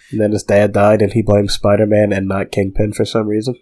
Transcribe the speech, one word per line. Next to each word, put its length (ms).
And 100
then 100
his 120
dad 280
died, 300
and 100
he 100
blamed 300
Spider-Man 600
and 160
not 200
Kingpin 440
for 100
some 240
reason. 340